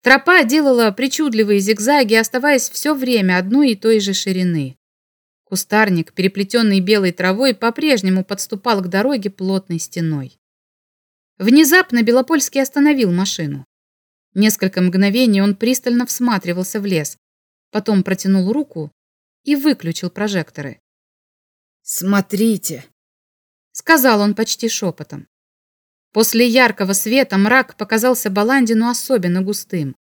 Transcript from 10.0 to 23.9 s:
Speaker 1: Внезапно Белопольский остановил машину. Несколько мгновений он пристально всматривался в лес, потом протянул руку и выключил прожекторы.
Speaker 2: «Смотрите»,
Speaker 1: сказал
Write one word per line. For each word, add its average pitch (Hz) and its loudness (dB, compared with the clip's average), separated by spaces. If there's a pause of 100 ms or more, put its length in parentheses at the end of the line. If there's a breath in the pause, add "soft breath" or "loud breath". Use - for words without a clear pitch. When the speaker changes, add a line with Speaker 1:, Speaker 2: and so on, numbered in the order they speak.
Speaker 1:
Внезапно 262 4
Белопольский 262 0
остановил 269 0
машину. 156 -4 (720)
Несколько 190 0
мгновений 196 2
он 202 0
пристально 240 -2
всматривался 190 -4
в 202 -6
лес, 160 -4 (540)
потом 202 0
протянул 190 0
руку 247 -6 (520)
и 285 0
выключил 202 -4
прожекторы. 180 -8 (1000)
Speaker 2:
«Смотрите», 196 -2 (880)
Speaker 1:
сказал 254 2